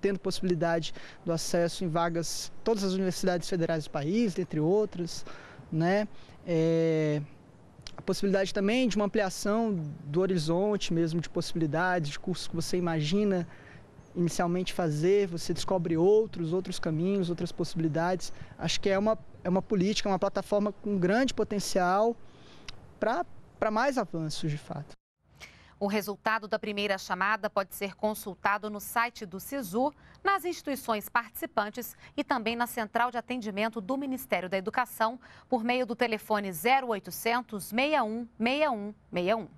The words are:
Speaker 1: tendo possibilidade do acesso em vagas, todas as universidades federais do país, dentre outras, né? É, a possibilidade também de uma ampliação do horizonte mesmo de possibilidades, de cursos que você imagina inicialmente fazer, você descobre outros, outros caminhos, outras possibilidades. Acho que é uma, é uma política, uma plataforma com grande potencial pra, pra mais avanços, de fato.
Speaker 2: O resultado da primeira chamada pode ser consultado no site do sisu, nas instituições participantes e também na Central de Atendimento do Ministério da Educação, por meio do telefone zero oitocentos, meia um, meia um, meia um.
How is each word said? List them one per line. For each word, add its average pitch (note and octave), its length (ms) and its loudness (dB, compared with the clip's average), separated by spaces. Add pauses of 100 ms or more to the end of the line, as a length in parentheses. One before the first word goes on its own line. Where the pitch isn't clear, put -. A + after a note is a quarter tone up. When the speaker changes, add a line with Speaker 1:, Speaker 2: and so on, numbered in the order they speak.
Speaker 1:
tendo G3 200 0
possibilidade E3+ 720 0 (300)
do E3+ 80 -2
acesso E3+ 520 0
em F3 40 0
vagas, E3+ 640 -2 (100)
todas A3 220 0
as F#3+ 80 2
universidades F#3 560 0
federais E3 340 0
do - 80 -10
país, F3+ 420 0
dentre E3+ 280 -2
outras, F3 680 0 (460)
né? F3+ 340 2 (400)
É, D#3+ 760 2 (760)
a - 40 -16
possibilidade F#3+ 540 2
também A3 320 4
de F#3 80 0
uma G#3 120 2
ampliação G#3 680 2 (300)
do D3 160 0
horizonte F#3 760 2
mesmo E3 260 2
de - 80 -6
possibilidades, E3 840 0
de - 80 -8
cursos - 260 -4
que - 80 -4
você E3 220 -2
imagina F3 680 2 (680)
inicialmente F3 580 0
fazer, F3+ 540 4
você E3+ 260 -4
descobre E3+ 440 0
outros, F#3 560 4
outros F#3 260 -2
caminhos, E3+ 500 2
outras F3 220 -2
possibilidades. E3 840 0 (240)
Acho - 240 0
que - 80 2
é F#3+ 80 4
uma, A3 220 2 (240)
é F3+ 60 -2
uma F#3 120 4
política, G3 480 2
uma F#3+ 100 2
plataforma G3+ 520 0
com G3+ 260 -4
grande G3+ 380 4
potencial G3+ 800 2 (840)
pra, B3+ 260 2 (320)
pra A3 100 2
mais B3 300 2
avanços, E3 500 -2
de D3 100 0
fato. - 380 -10 (840)
Speaker 2:
O G3+ 60 0
resultado G#3 640 -2
da G#3+ 100 0
primeira G3+ 400 -2
chamada G3+ 500 0
pode G3 240 -2
ser G3 220 -4
consultado G#3 720 -2
no G#3 120 -8
site A#3 440 -2
do F3+ 140 -10
sisu, B3+ 560 -2 (300)
nas G4 200 2
instituições C4 640 -4
participantes A3 880 -4 (200)
e D4 80 -2
também A#3 320 0
na A#3+ 100 0
Central A#3 460 0
de A#3+ 40 -4
Atendimento A3 640 -2
do G3+ 160 -2
Ministério B3+ 520 -2
da F#3+ 100 0
Educação, A3+ 600 -2 (280)
por A#3+ 140 2
meio B3 240 2
do A3+ 80 -4
telefone G#3+ 560 0
zero A#3+ 380 2
oitocentos, A3 840 -2
meia C#4 300 2
um, A3+ 240 -4 (100)
meia C#4 360 2
um, G#3 200 -6 (160)
meia F3+ 280 0
um. G3+ 100 -6 (100)